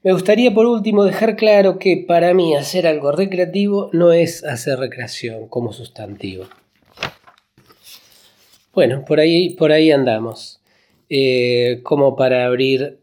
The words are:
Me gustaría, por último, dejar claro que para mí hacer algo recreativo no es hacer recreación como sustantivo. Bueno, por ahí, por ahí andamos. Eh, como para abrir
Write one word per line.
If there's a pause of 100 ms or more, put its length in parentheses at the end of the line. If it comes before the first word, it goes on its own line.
Me
gustaría,
por
último,
dejar
claro
que
para
mí
hacer
algo
recreativo
no
es
hacer
recreación
como
sustantivo. (2250)
Bueno,
por
ahí,
por
ahí
andamos. (480)
Eh,
como
para
abrir